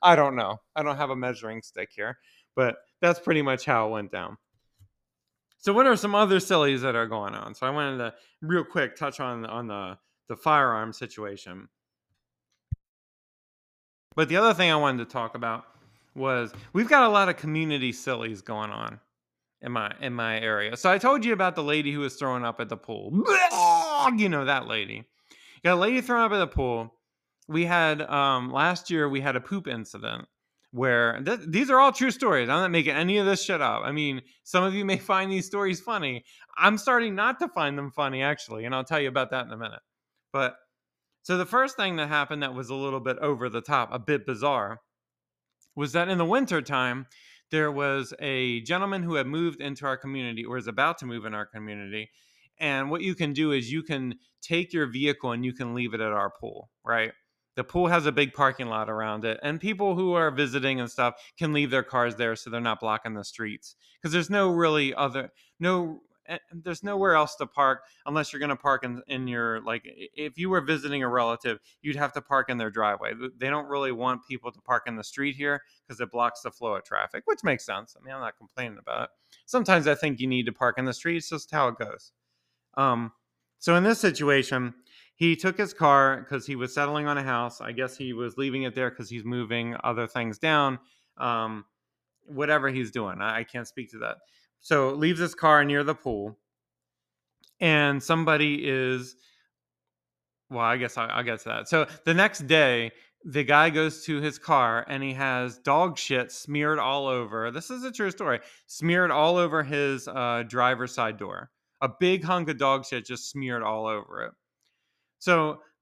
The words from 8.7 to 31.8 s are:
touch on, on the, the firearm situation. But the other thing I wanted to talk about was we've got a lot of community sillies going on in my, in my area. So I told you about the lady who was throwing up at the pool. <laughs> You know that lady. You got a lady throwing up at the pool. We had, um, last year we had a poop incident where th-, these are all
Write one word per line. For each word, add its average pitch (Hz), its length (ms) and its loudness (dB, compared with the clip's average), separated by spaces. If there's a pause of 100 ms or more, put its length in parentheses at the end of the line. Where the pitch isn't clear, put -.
touch 143 240 -6
on, 120 280 -4
on 117 200 -6
the, 98 300 -8 (300)
the 113 80 -8
firearm 120 580 2
situation. 101 760 -12 (2500)
But 156 140 2
the 151 80 0
other 220 180 6
thing 175 160 4
I 156 60 4
wanted 135 300 2
to - 60 -14
talk 117 240 -6
about 117 280 -6 (520)
was 127 360 -2 (220)
we've 220 160 2
got 285 140 8
a 233 60 8
lot 202 200 6
of 175 80 -2
community 151 560 -2
sillies 117 480 -4
going 107 280 -6
on 110 300 -10 (640)
in 123 100 -8
my, 110 300 -2
in 131 120 -4
my 113 240 -2
area. 110 380 -2
So 185 160 4
I 202 60 6
told 247 260 4
you 233 80 0
about 185 240 2
the 165 80 -2
lady 147 300 0
who 147 80 -4
was 139 160 -6
throwing 127 260 -2
up 117 160 -4
at 117 80 -6
the 113 80 -6
pool. 110 500 -2
<laughs> 415 120 6 (800)
You 214 100 4
know 151 160 0
that 131 240 0
lady. 110 280 -4
You - 680 -20
got 175 120 6
a 175 40 2
lady 233 220 2
throwing 240 220 2
up 214 100 2
at 208 60 2
the 175 80 2
pool. 117 460 -2 (540)
We 160 160 0
had, 165 380 2
um, 135 500 0
last 160 380 0
year 156 180 2
we 139 140 -2
had 135 160 0
a 123 40 -2
poop 101 240 -6
incident 110 600 -8 (460)
where 120 520 2
th-, 214 240 -2
these 208 220 2
are 254 100 8
all 269 140 8